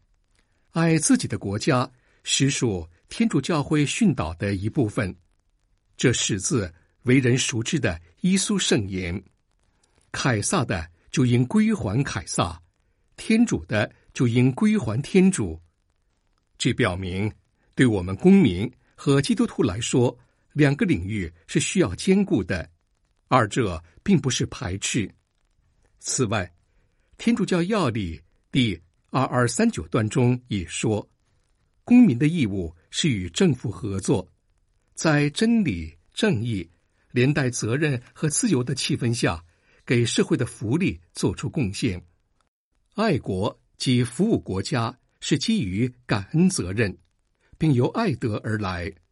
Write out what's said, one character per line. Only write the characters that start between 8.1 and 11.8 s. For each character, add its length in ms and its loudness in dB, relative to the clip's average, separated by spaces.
伊 160 0
苏 220 -2
圣 280 0
言 340 -6
：“凯 300 0
撒 220 0
的 240 -6
就 160 2
应 200 4
归 280 2
还 300 -2